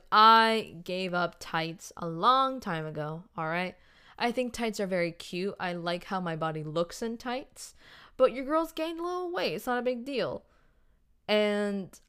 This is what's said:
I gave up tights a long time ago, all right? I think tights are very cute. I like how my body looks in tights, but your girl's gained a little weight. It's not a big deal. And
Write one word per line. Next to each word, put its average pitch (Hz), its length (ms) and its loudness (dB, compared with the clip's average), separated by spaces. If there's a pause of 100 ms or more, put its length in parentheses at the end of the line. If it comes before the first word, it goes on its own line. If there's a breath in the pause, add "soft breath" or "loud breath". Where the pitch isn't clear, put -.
(120)
I 226 720 8
gave 185 300 -4
up 175 260 -2
tights 165 560 -6
a 175 100 -8
long 254 540 2
time 165 260 -4
ago, 156 380 -8 (140)
all 160 100 -4
right? 180 280 -4 (440 loud breath)
I 233 120 0
think 247 200 -2
tights 226 300 -4
are 196 60 -2
very 175 260 0
cute. 185 460 -6
I 180 120 -4
like 175 320 -4
how 190 160 -4
my 170 160 -4
body 160 280 -4
looks 156 380 -4
in 233 160 -6
tights, - 580 -10 (420 loud breath)
but 254 160 8
your 262 100 -6
girl's 311 300 0
gained 330 260 -4
a 330 40 -6
little 359 280 -4
weight. 254 220 -2
It's 202 140 -6
not 247 120 0
a - 20 -4
big 240 240 -2
deal. 220 380 -4 (840 soft breath)
And 208 680 0 (120)